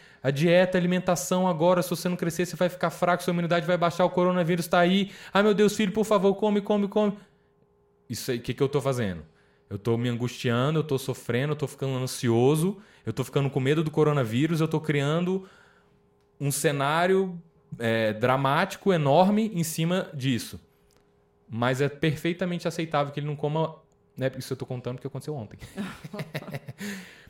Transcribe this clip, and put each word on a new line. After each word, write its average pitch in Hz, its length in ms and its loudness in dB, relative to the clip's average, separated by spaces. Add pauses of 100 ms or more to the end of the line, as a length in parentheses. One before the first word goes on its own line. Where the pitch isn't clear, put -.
(220)
A 135 80 2
dieta, 175 460 4
a 180 40 4
alimentação 180 680 0
agora, 175 320 4
se 170 80 -2
você 175 180 -4
não 180 120 -2
crescer, 170 260 -2
você 175 100 -8
vai 180 140 0
ficar 175 220 -2
fraco, 175 320 0
sua 180 100 -2
imunidade 170 340 0
vai 180 120 2
baixar, 170 260 2
o 175 60 4
coronavírus 180 560 2
tá 185 120 2
aí. 185 320 4 (220)
Ai, 196 100 4
meu 214 120 4
Deus, 208 200 4
filho, 208 180 0
por 220 120 0
favor, 196 300 4
come, 208 260 0
come, 202 260 0
come." 208 300 0 (960)
Isso 117 200 -8
aí, 127 60 0
o 120 60 -6
que 127 100 -6
que 120 100 0
eu 135 60 2
tô 147 100 -2
fazendo? 120 440 -2 (460)
Eu 101 100 -8
tô 117 200 0
me 123 100 -2
angustiando, 123 680 0
eu 151 60 0
tô 139 120 -2
sofrendo, 131 560 -4
eu 147 40 -4
tô 143 100 -4
ficando 135 300 -6
ansioso, 131 840 2 (240)
eu 113 80 -6
tô 131 120 -4
ficando 139 260 0
com 139 80 -2
medo 143 240 2
do 156 80 -2
coronavírus, 147 680 2
eu 160 80 2
tô 160 120 -2
criando 160 680 -2 (920)
um 143 120 -2
cenário, 170 880 0 (380)
é, 113 340 2
dramático, 135 800 0
enorme 185 600 4
em 170 120 0
cima 170 500 -2
disso. 127 460 -2 (880)
Mas 123 320 -2
é 143 80 2
perfeitamente 170 800 -2
aceitável 156 440 -2
que - 60 -8
ele 143 80 -6
não 151 80 -4
coma, 151 420 -2 (400)
né? 127 220 -2
Isso 127 140 -8
eu 127 40 -4
tô 127 80 -8
contando 123 320 -8
porque 135 100 -12
aconteceu 135 280 -10
ontem. 107 280 -12
<laughs> - 40 -18 (1600)